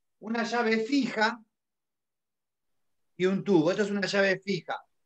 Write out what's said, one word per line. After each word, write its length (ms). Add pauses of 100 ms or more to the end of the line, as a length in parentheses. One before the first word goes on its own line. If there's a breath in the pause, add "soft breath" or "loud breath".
(180)
una 240
llave 380
fija 600 (1800)
y 100
un 160
tubo. 280
Esta 140
es 60
una 160
llave 340
fija. 440 (220)